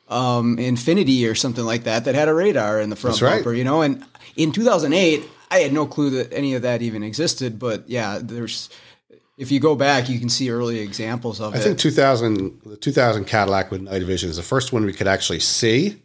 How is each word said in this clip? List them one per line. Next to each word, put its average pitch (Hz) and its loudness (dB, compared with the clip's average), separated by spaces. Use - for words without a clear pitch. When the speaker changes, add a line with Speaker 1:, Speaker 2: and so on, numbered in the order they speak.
Speaker 1:
um, 120 0
Infiniti 127 2
or 110 -2
something 123 -2
like 117 -2
that, 117 -2
that 135 0
had 151 2
a 156 2
radar 127 2
in 107 -2
the 104 -6
front 120 -2
Speaker 2:
That's 113 0
right. 127 4
Speaker 1:
bumper, 123 -2
you 123 -2
know? 151 2
And 143 0
in 156 0
two 208 -2
thousand 160 2
eight, 165 2
I 185 4
had 143 2
no 147 0
clue 143 0
that 131 -2
any 139 -2
of 120 -2
that 120 0
even 107 -4
existed, 117 -4
but 113 -6
yeah, 107 -4
there's, 117 -10
if 139 -6
you 139 2
go 151 4
back, 139 2
you 123 -2
can 120 -4
see 123 0
early 117 -2
examples 110 -6
of 107 -6
Speaker 2:
I 131 -2
Speaker 1:
it. - 0
Speaker 2:
think 208 2
two 151 2
thousand, 117 2
the 107 -18
two - -4
thousand 117 2
Cadillac 98 2
with 95 -6
night 95 -4
vision 90 -2
is 80 -6
the 85 -8
first 131 -2
one 113 0
we 98 -2
could 95 -4
actually 95 0
see. 131 0